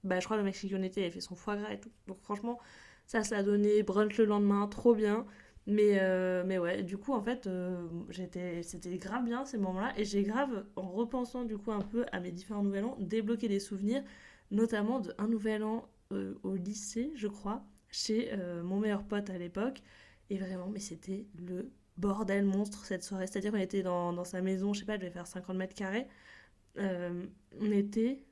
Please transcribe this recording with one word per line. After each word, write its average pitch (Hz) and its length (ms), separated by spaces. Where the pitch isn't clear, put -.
Bah, 185 160
je 180 60
crois 214 140
le 208 40
mec 190 120
chez - 120
qui 190 80
on 190 80
était, 190 200
il - 20
avait 170 80
fait 180 80
son - 140
foie 208 220
gras 208 160
et 202 60
tout. 226 120
Donc 190 160
franchement, 233 360
ça 226 180
se 214 120
l'a 202 80
donné, 208 400
brunch 208 340
le 226 80
lendemain, 208 420
trop 226 280
bien. 214 320
Mais, 208 340
euh, 185 460
mais 190 120
ouais, 175 240
du 185 140
coup, 202 160
en 233 80
fait, 226 260
euh, 180 400
j'étais, 180 540
c'était 175 340
grave 214 300
bien 240 180
ces 254 140
moments-là. 190 400
Et 208 80
j'ai 202 160
grave, 220 420
en 185 140
repensant 240 560
du 220 140
coup 208 120
un 208 120
peu 220 300
à 185 80
mes 175 120
différents 208 300
Nouvel 196 220
An, 262 140
débloqué 214 480
des 202 140
souvenirs, 208 420
notamment 226 500
d'un 202 280
Nouvel 214 360
An, 220 220
euh, 196 200
au 190 100
lycée, 208 600
je 214 140
crois, 202 340
chez, - 420
euh, 175 300
mon 190 180
meilleur 208 240
pote 202 240
à 185 80
l'époque. 185 460
Et 190 80
vraiment, 185 300
mais 202 120
c'était 190 460
le 180 340
bordel 196 480
monstre 202 400
cette 185 180
soirée. 190 220
C'est-à-dire 202 260
qu'on 214 60
était 196 240
dans, 175 320
dans 180 100
sa 180 160
maison, 190 320
je 202 80
sais - 60
pas, 214 80
elle 202 60
devait 180 100
faire 175 160
cinquante 185 300
mètres 190 180
carrés. 208 320
Euh, 175 480
on 208 100
était 214 600